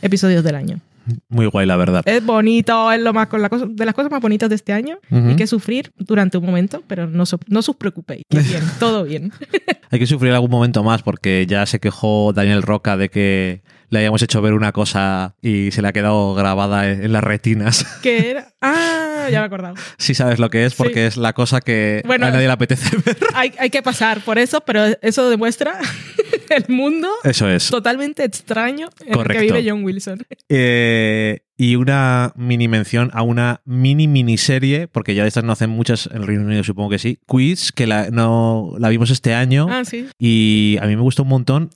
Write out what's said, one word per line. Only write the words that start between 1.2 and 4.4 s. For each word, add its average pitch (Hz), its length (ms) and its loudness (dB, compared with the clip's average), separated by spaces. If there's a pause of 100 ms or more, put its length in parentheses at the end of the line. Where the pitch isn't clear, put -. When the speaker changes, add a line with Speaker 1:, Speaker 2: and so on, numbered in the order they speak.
Speaker 2:
Muy 117 160 2
guay, 98 220 2
la 90 100 4
verdad. 90 280 2
Speaker 1:
Es 220 200 2
bonito, 226 640 2
es 226 80 2
lo 226 140 0
más, 220 140 0
con 214 140 -2
la 202 60 0
cosa, 240 220 -2
de 220 160 -4
las 220 80 -2
cosas 285 180 -2
más 277 100 -2
bonitas 214 280 0